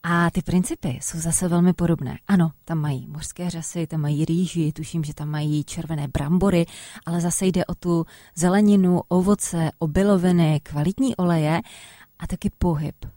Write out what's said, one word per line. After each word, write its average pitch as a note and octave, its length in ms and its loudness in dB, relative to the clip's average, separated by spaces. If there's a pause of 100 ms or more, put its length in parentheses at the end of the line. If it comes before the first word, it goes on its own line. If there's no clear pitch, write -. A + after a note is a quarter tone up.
A E3+ 280 2
ty F3+ 120 -2
principy F3+ 600 -2
jsou - 160 -10
zase E3 300 -2
velmi F3 240 4
podobné. D#3 460 -2 (100)
Ano, F3 220 4 (140)
tam E3 140 -4
mají C#3+ 280 -4
mořské D#3 440 -10
řasy, E3 360 -8
tam D#3 140 -4
mají D3 240 0
rýži, E3 480 0
tuším, D#3+ 320 -6
že D3 100 -8
tam D3 140 -10
mají D3+ 360 -2
červené D3+ 440 -8
brambory, E3+ 580 2 (400)
ale E3+ 140 -2
zase F3 260 0
jde F3+ 200 2
o - 80 -6
tu E3+ 320 0 (300)
zeleninu, F#3 720 4
ovoce, F3+ 720 2
obiloviny, F3 840 4
kvalitní F3+ 540 -2
oleje E3+ 440 2 (580)
a - 80 -10
taky - 320 -4
pohyb. D#3 360 -2 (220)